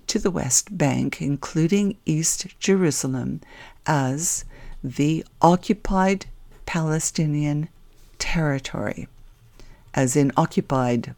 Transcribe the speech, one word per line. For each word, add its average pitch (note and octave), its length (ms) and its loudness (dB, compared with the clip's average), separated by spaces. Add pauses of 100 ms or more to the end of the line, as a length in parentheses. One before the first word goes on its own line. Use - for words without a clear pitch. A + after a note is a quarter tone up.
to - 100 -2
the G3+ 140 0
West F3 440 -2
Bank, C#3 460 0
including E3+ 840 0
East D#3+ 420 0 (120)
Jerusalem, C#3+ 840 0 (440)
as C#3+ 580 0 (400)
the D3 400 0 (200)
occupied F#3+ 840 2 (400)
Palestinian D#3 1040 0 (480)
territory, C#3 880 -2 (840)
as C3+ 220 2
in C#3 200 6
occupied C3 840 0